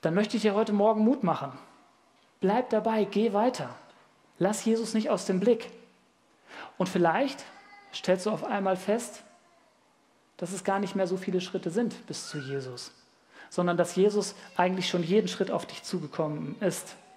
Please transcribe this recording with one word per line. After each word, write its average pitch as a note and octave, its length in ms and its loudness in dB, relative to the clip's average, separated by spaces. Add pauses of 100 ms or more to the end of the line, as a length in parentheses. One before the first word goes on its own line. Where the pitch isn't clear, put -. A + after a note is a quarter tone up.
Dann D#3+ 100 2
möchte G#3+ 240 0
ich G#3+ 60 0
dir G#3 120 2
heute A3 200 2
Morgen G#3+ 280 4
Mut B3 220 4
machen. C3+ 340 -2 (800)
Bleib A3 280 2
dabei, A3 360 2
geh G3+ 280 2
weiter. G3+ 380 0 (680)
Lass G3+ 260 0
Jesus A3+ 280 2
nicht A3 160 0
aus F#3+ 160 0
dem F#3 160 0
Blick. A3 300 2 (1040)
Und F3+ 140 -2
vielleicht G3 540 2 (500)
stellst F#3 320 0
du G#3+ 40 0
auf - 140 -4
einmal F#3+ 320 0
fest, G#3+ 480 -4 (1120)
dass F3 140 -6
es F#3 100 -8
gar G3 160 2
nicht G3 160 -2
mehr F#3+ 140 2
so F#3 80 0
viele F#3 240 -2
Schritte F3+ 300 -4
sind A3+ 360 -2
bis - 220 -10
zu D3+ 100 -6
Jesus, C3 540 -8 (580)
sondern F3 260 2
dass E3+ 200 2
Jesus G3+ 400 2 (200)
eigentlich F#3 320 2
schon F3 140 0
jeden F#3 240 4
Schritt - 240 -2
auf - 160 -2
dich - 160 -16
zugekommen D3+ 800 -4
ist. - 340 -4 (220)